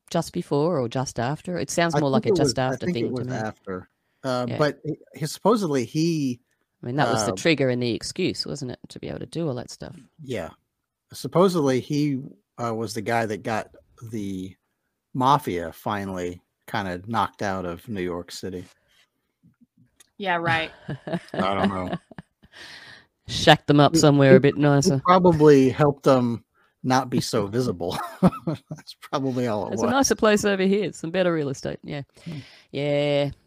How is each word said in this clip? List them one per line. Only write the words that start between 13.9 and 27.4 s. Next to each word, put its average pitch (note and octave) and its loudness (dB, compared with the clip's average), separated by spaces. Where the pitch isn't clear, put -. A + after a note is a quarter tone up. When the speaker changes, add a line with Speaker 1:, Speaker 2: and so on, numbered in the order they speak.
Speaker 2:
the F#2+ -8
mafia B2+ 0
finally F#2 -8
kinda F#2 -6
knocked A2 -4
out F#2+ -4
of E2+ -10
New G2+ -6
York F2 -8
City. F#2 -12
Speaker 3:
Yeah, F#3 -2
right. E3 -2
Speaker 2:
<laughs> - -10
I - -2
don't F#3+ 2
know. F#3 -6
Speaker 1:
Shack - 4
them D3 6
up D3 6
Speaker 2:
He, D#3+ 4
Speaker 1:
somewhere C#3+ 8
Speaker 2:
he, C3 12
Speaker 1:
a B2+ 8
bit C#3 4
Speaker 2:
he - 0
Speaker 1:
nicer. C#3 4
Speaker 2:
probably D3+ 8
helped C#3+ 2
them B2 2
not B2+ 0
be B2+ 0
so G#2 -2